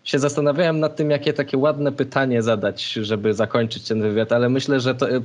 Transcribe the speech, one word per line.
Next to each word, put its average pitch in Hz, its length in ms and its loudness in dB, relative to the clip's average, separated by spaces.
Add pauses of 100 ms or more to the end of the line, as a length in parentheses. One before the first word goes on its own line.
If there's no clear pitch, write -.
się - 140 0
zastanawiałem 147 640 2
nad 151 160 0
tym, 151 140 0
jakie 147 220 0
takie 139 260 -2
ładne 143 340 2
pytanie 131 500 0
zadać, 104 500 -2
żeby 107 420 -2
zakończyć 113 540 -2
ten 110 140 0
wywiad, 107 300 0
ale 120 160 4
myślę, 131 320 0
że 123 140 0
to, 127 120 -2 (180)